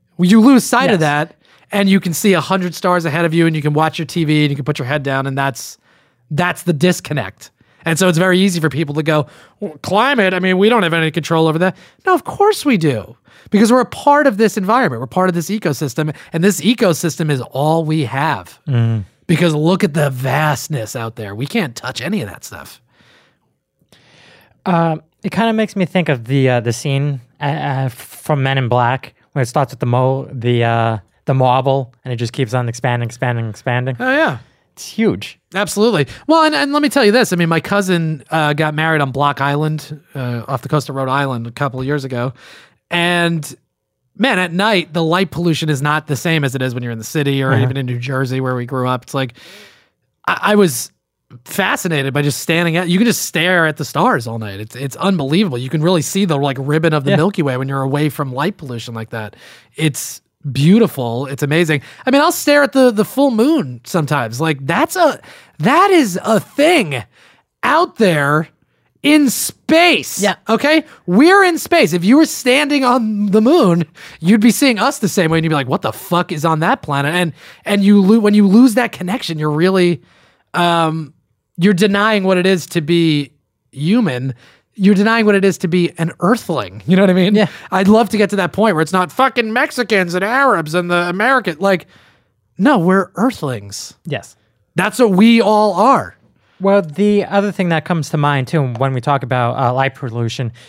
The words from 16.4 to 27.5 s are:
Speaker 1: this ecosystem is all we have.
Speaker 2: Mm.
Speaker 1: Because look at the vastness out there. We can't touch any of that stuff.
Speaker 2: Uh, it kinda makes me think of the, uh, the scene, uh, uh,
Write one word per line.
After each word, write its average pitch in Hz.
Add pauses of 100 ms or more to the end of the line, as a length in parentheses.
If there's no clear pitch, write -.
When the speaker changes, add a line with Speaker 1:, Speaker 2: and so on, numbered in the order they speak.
Speaker 1:
this 185
ecosystem 175
is 135
all 156
we 156
have. 127
Speaker 2:
Mm. 113 (240)
Speaker 1:
Because 165
look 170
at 151
the 147
vastness 131
out 113
there. 101
We 110
can't 147
touch -
any 170
of 101
that -
stuff. - (1800)
Speaker 2:
Uh, 165 (260)
it 180
kinda 226
makes 220
me 190
think 170
of 123
the, 131
uh, 123
the 120
scene, 139 (200)
uh, 151
uh, 143